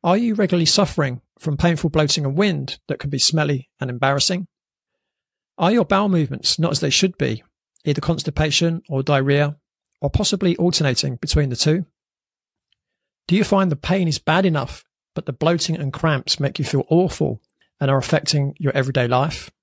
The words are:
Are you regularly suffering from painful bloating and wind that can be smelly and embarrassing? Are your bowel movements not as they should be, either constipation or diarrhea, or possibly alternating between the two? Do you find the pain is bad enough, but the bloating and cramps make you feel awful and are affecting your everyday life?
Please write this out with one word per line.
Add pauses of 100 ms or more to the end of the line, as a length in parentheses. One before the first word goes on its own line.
Are
you
regularly
suffering (160)
from
painful
bloating
and
wind
that
can
be
smelly (100)
and
embarrassing? (1120)
Are
your
bowel
movements
not
as
they
should
be, (420)
either
constipation
or
diarrhea, (440)
or
possibly
alternating
between
the
two? (1400)
Do
you
find
the
pain
is
bad
enough, (280)
but
the
bloating
and
cramps
make
you
feel
awful (380)
and
are
affecting
your
everyday
life? (120)